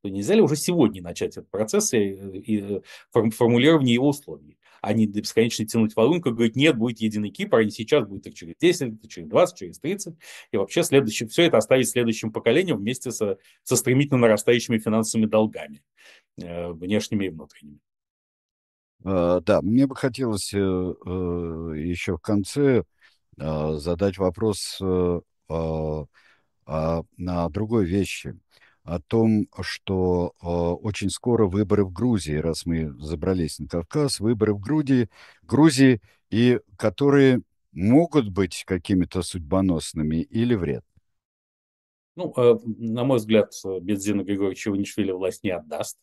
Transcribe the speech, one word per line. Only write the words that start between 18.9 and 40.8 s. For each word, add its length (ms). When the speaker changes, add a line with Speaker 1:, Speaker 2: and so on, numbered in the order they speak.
Speaker 2:
Э, 420
да, 160
мне 260
бы 80
хотелось, 580
э, 60
э, 500
еще 400
в 40
конце, 640
э, 380
задать 420
вопрос, 640
э, 400
э, 40
о, 540
о 840
другой 340
вещи. 500
О 140
том, 480
что, 800
э, 60
очень 640
скоро 360
выборы 380
в 80
Грузии, 420
раз 300
мы 340
забрались 600
на 80
Кавказ, 540
выборы 340
в 60
Грузии, 480
Грузии, 580
и 280
которые 640
могут 560
быть 380
какими-то 560
судьбоносными 920
или 380
вряд 280